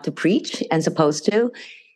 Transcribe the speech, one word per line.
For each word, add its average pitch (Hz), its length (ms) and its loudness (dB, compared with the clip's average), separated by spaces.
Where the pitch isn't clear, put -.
to - 80 -4
preach - 600 0
and 160 120 2
supposed 156 420 2
to, 233 260 2